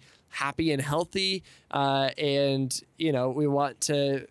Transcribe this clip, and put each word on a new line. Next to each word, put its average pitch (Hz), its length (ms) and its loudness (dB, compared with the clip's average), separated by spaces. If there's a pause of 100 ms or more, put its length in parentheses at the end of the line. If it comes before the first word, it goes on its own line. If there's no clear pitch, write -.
(280)
happy 147 440 -2
and 139 80 0
healthy. 175 640 -2 (280)
Uh, 135 460 0
and, 139 640 0 (180)
you 160 160 0
know, 127 180 2
we 147 160 0
want 139 360 0
to 139 480 0